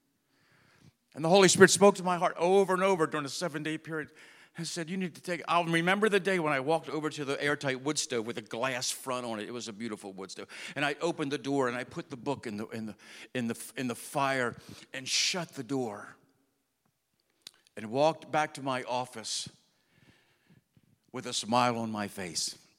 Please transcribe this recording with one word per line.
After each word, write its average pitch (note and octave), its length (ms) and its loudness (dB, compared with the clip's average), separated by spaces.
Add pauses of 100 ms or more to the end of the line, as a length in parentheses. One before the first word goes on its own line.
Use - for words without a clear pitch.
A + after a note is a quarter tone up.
(1160)
And D#3 100 -4
the D#3+ 40 4
Holy F#3+ 180 10
Spirit F#3 240 10
spoke G3 240 8
to F#3+ 80 -8
my F3+ 140 0
heart E3 200 2
over F#3 360 4
and F#3 100 2
over F#3 240 4
during D3 180 -4
a C3+ 40 -6
seven-day D3+ 500 -4
period D#3 300 -8 (480)
and E3 100 -6
said, D#3+ 220 -6
"You F#3+ 80 -6
need F3+ 180 -4
to C3 60 -20
take," F3 260 -6
I'll E3+ 180 4
remember F3 420 4
the G3+ 120 4
day F#3+ 200 2
when D3+ 140 2
I C3+ 60 2
walked C#3+ 300 0
over D3+ 200 -4
to C#3+ 160 -8
the C3+ 160 -2
airtight C#3+ 400 0
wood D3 160 -2
stove A#2 280 -2
with A#2 120 -6
a A#2+ 40 -6
glass B2 500 -4
front B2 340 -6
on A2+ 140 -6
it. G#2 80 -8
It - 40 -10
was A#2 160 -10
a A2+ 60 -8
beautiful G2+ 400 -10
wood F#2+ 180 -12
stove. G2+ 160 -14 (280)
And C#3+ 100 -2
I D3 160 -2
opened E3 300 -2
the D3 60 -2
door C3+ 300 0
and A#2+ 80 -4
I B2 80 -6
put - 260 -12
the C3+ 80 -12
book B2+ 280 -8
in G#2 120 -8
the, A2 100 -8
in A2 200 -10
the, G#2+ 80 -12 (380)
in A#2+ 140 -2
the, A#2 100 -4 (200)
in C3 100 -4
the A#2 80 -4
fire C3+ 600 -2 (380)
and C3+ 140 -12
shut - 460 -2
the C3+ 100 -10
door A2+ 520 -6 (1600)
and G#2+ 120 -10
walked C#3 420 0
back D3+ 240 0
to C#3 60 -14
my B2+ 220 -4
office A#2+ 680 -6 (1600)
with B2 140 -10
a A#2+ 80 -8
smile A#2+ 440 2
on A2+ 140 -6
my G#2 160 -4
face. F2+ 480 -8 (240)